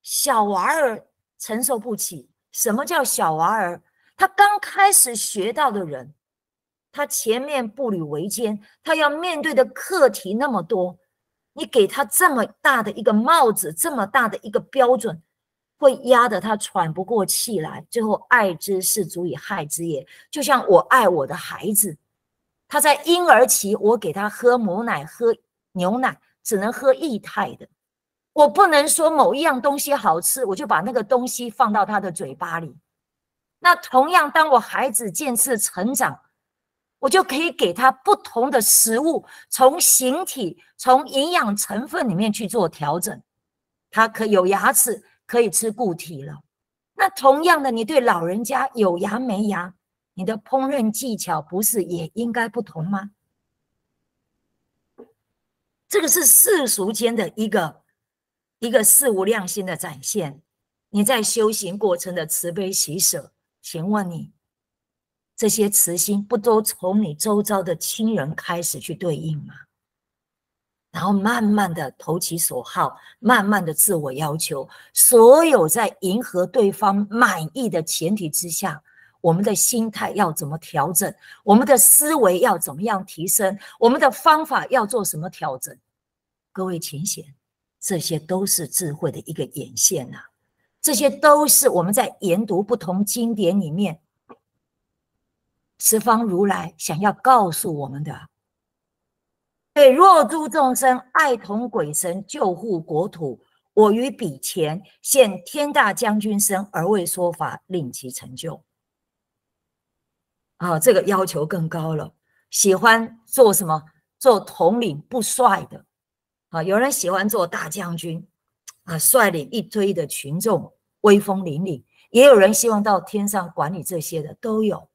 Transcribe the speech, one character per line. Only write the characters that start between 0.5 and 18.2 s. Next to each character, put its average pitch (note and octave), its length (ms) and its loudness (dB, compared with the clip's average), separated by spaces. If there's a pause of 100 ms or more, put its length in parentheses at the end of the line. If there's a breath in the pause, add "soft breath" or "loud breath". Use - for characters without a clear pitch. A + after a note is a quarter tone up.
儿 C4+ 320 -2 (320)
承 A3+ 240 -8
受 C4 160 -2
不 A3+ 160 -6
起。 E3+ 360 -10 (200)
什 - 240 -4
么 C4 100 -2
叫 D#4+ 200 -2
小 F3+ 300 -2
娃 D#3+ 180 0
儿？ F3 300 -4 (340)
他 F#4+ 100 0
刚 G4+ 320 2
开 G4 320 2
始 C4+ 240 2
学 G#3+ 380 -6
到 C#4 180 0
的 G3+ 140 -6
人， C#3+ 300 -12 (760)
他 C#4+ 160 -6
前 A#3 340 -2
面 C4+ 280 -4
步 B3 220 -6
履 F#3+ 100 -2
维 D3+ 260 -6
艰， G#3+ 320 -4 (240 soft breath)
他 D#4+ 120 0
要 D4+ 160 2
面 D#4+ 320 -6
对 D#4 100 -2
的 B3+ 140 4
课 E4 420 2
题 F#3+ 260 -4
那 C4 140 -2
么 A3 120 -2
多， F3+ 380 -4 (540)
你 D4+ 120 -8
给 G#3 220 2
他 C4+ 180 -2
这 F4 300 2
么 A#3 100 0 (160)
大 C4 220 2
的 G#3 80 -6
一 G3+ 120 -10
个 A3 100 4
帽 B3 400 4
子， F3 200 -4
这 D#4+ 220 -4
么 A3+ 100 -2
大 A3+ 240 0
的 G3+ 140 -8
一 A3+ 80 -12
个 A3 80 -2
标 B3+ 380 2
准， G#3 260 -6 (540)
会 C4+ 180 4 (100)
压 A#3+ 240 4
得 G#3 120 -2
他 G#3+ 160 -2
喘 F3 360 -4
不 F#3 120 -6
过 G#3 200 -2
气 G3 360 -4
来， D#3 280 -10
最 A#3 140 -4
后 G#3+ 260 -2